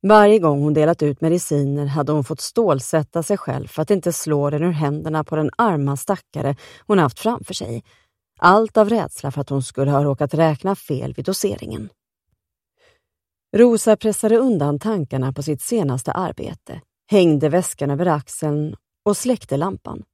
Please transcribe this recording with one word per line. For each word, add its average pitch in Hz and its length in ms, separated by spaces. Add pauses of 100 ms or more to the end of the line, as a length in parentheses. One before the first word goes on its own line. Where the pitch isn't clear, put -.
Varje 208 360
gång 147 240
hon 151 120
delat 156 280
ut 147 180
mediciner 147 680
hade 143 260
hon 147 120
fått 143 160
stålsätta 165 840
sig 202 140
själv 131 320
för - 140
att 147 80
inte 180 220
slå 143 380
den 147 120
ur 175 100
händerna 151 520
på 156 120
den 156 220
arma 143 380
stackare 143 600 (300)
hon 208 120
haft 147 200
framför 220 360
sig. - 300 (540)
Allt 214 380
av 214 120
rädsla 175 420
för 139 100
att 135 80
hon 139 140
skulle 135 280
ha 143 140
råkat 143 300
räkna 160 420
fel 131 380
vid 147 100
doseringen. - 640 (1700)
Rosa 226 400
pressade 220 400
undan 165 420
tankarna 135 540
på 143 100
sitt 143 200
senaste 143 500
arbete, - 680 (300)
hängde 160 380
väskan 147 420
över 147 160
axeln 151 720 (280)
och 208 120
släckte 247 400
lampan. 185 460 (120)